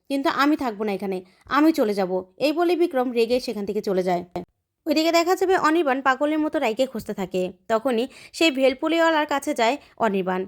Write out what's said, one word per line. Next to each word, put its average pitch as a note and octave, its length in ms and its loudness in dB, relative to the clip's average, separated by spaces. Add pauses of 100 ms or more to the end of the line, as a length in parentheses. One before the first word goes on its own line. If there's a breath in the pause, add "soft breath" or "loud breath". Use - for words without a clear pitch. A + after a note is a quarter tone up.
কিন্তু C#4 200 0
আমি C#4+ 260 2
থাকবো A3+ 280 -4
না G#3+ 100 -2
এখানে, F#3+ 300 -6 (220 soft breath)
আমি D4+ 260 4
চলে B3+ 220 0
যাব।" F#3 300 -2 (140)
এই D4 140 0
বলে E4+ 240 2
বিক্রম C4+ 360 0
রেগে A#3 280 2
সেখান G#3 260 -6
থেকে G3+ 160 -4
চলে F#3+ 220 0
যায়। F3 220 0 (600)
ওইদিকে D#4+ 260 2
দেখা E4+ 240 2
যাবে F#4 220 0
অনির্বাণ D4+ 440 0
পাগলের D4 380 0
মতো D4+ 200 -2
রাইকে B3+ 260 0
খুঁজতে A3 280 -10
থাকে। F#3 280 -4 (260)
তখনই A3+ 380 0 (280 loud breath)
সেই E4 180 2
ভেলপুরিওয়ালার D4+ 720 2
কাছে D4 280 -4
যায় A#3+ 220 2 (220 soft breath)
অনির্বাণ, F#3+ 500 -2